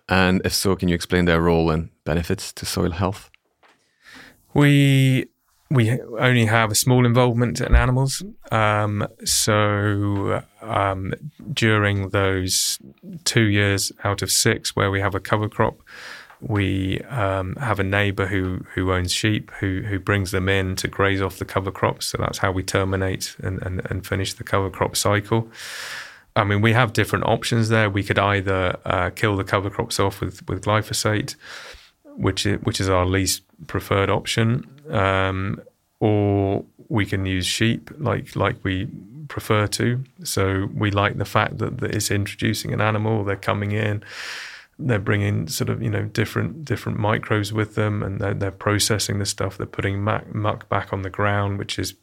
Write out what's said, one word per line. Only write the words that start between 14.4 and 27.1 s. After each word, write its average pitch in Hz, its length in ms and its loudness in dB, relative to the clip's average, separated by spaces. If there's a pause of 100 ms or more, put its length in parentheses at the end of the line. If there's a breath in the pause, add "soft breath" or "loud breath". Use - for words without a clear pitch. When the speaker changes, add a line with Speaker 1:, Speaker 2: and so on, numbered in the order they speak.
Speaker 2:
where 101 140 2
we 98 120 0
have 98 120 0
a 98 60 -2
cover 107 300 -2
crop, - 320 -2 (580 loud breath)
we, 95 680 -2
um, 95 480 -2
have 107 220 -2
a 98 40 2
neighbour 98 440 0
who, 92 460 -2
who 92 200 0
owns 90 180 0
sheep, - 480 0
who, 95 220 -2
who 101 180 -4
brings 98 320 0
them 92 160 0
in 95 300 2
to - 100 -4
graze 98 340 0
off 95 160 -4
the 95 80 -6
cover 95 260 -4
crops. - 360 -2
So - 100 -4
that's - 200 -4
how 98 140 0
we 92 120 -2
terminate 95 760 -2
and, 95 220 -6
and, 92 280 -6
and 92 180 -6
finish 98 260 -4
the - 100 -12
cover 98 260 -2
crop - 260 -2
cycle. 107 540 2 (840 loud breath)
I 113 80 2
mean, 101 180 2
we 113 120 4
have 117 200 2
different 101 320 0